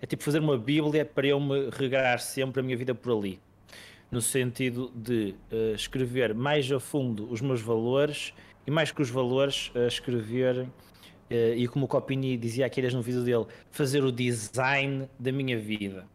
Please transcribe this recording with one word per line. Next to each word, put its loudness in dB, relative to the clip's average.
é -12
tipo -6
fazer 2
uma 2
bíblia 2
para 0
eu 4
me 0
regrar 2
sempre -2
a 0
minha -2
vida -2
por 0
ali. -4
No 0
sentido -2
de, -2
eh, 0
escrever 0
mais 0
a 2
fundo -2
os -4
meus 0
valores 0
e -4
mais 2
que -4
os 0
valores, 0
eh, 4
escrever, 0
eh, 4
e 2
como 0
o -2
Copini 0
dizia 0
aqui -2
no 0
vídeo -2
dele, 2
fazer 2
o 2
design 0
da -2
minha 0
vida. -4